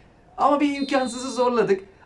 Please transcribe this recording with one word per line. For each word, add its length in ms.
Ama 240
bir 160
imkansızı 540
zorladık. 540